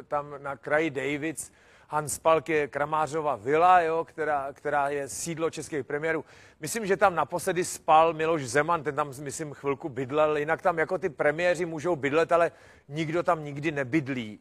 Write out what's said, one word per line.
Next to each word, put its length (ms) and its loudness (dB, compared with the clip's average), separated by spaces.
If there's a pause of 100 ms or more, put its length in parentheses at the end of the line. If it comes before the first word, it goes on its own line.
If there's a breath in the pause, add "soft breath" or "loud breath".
tam 300 -6
na 180 -10
kraji 340 0
Dejvic, 600 -6 (400 soft breath)
Hans 260 -4
Palk 300 2
je 200 0
Kramářova 680 -2
vila, 440 6
jo, 240 0
která, 480 -4
která 360 -2
je 200 -4
sídlo 420 -4
českých 340 -6
premiérů. 400 -2 (360 loud breath)
Myslím, 260 -6
že 100 2
tam 180 4
naposledy 500 -2
spal 480 6
Miloš 340 0
Zeman, 360 2
ten 140 -4
tam, 240 -2
myslím, 320 -8
chvilku 360 -4
bydlel, 480 0
jinak 260 -2
tam 160 2
jako 200 0
ty 100 -4
premiéři 580 0
můžou 300 -2
bydlet, 360 2
ale 200 4 (360 loud breath)
nikdo 340 -2
tam 220 0
nikdy 280 -4
nebydlí, 680 -4